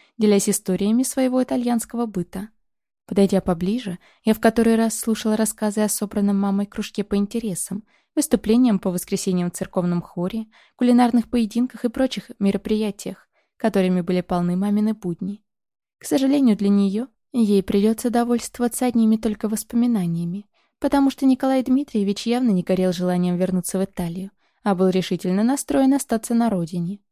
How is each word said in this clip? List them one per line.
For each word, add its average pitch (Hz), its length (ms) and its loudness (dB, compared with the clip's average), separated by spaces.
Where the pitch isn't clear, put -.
делясь 208 320 2
историями 196 540 0
своего 254 380 0
итальянского 240 640 -2
быта. 190 440 -8
Подойдя 190 340 4
поближе, 185 580 -4
я 220 100 2
в 220 60 0
который 226 360 4
раз 226 240 0
слушала 220 380 -2
рассказы 214 440 -2
о 208 80 0
собранном 202 500 0
мамой 196 260 0
кружке - 380 -8
по 202 120 -4
интересам, 202 680 -4
выступлениям 233 640 2
по 190 120 -2
воскресеньям 180 580 -2
в - 40 -10
церковном 175 480 -4
хоре, 190 460 -8
кулинарных 240 540 2
поединках 233 560 -2
и 233 40 2
прочих 262 500 -4
мероприятиях, 202 880 -2
которыми 185 440 2
были 180 200 0
полны 175 340 -2
мамины 208 380 0
будни. 196 500 -8
К - 80 -20
сожалению 269 500 4
для 196 140 0
нее, 202 380 0
ей 202 300 2
придется 220 460 0
довольствоваться 240 760 -2
одними 226 320 2
только 220 320 -4
воспоминаниями, 202 960 -2
потому 277 300 2
что - 160 -4
Николай 262 380 2
Дмитриевич 226 640 -2
явно 240 240 0
не 180 120 0
горел 185 300 0
желанием 180 420 0
вернуться 185 440 -2
в 190 40 0
Италию, 185 480 -8
а 202 120 2
был 185 140 2
решительно 185 540 0
настроен 269 500 2
остаться 233 420 -2
на 233 140 2
родине. 175 500 -4